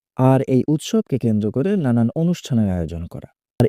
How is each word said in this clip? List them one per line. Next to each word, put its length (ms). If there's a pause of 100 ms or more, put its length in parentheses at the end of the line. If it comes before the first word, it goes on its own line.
(180)
আর 260
এই 260
উৎসবকে 500
কেন্দ্র 320
করে 260
নানান 380
অনুষ্ঠানের 560
আয়োজন 360
করা। 220 (320)
আর 80